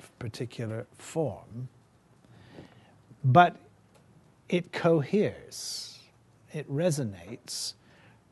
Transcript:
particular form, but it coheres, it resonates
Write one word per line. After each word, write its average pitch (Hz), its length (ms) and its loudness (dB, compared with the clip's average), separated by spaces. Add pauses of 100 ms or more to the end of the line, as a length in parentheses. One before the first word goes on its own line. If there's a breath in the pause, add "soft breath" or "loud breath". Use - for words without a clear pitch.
(180)
particular 113 720 -8 (100)
form, 123 680 -8 (1600 loud breath)
but 160 340 8 (880)
it 175 240 -2
coheres, - 1300 0 (520)
it 151 200 -8
resonates 135 1000 -4 (580 soft breath)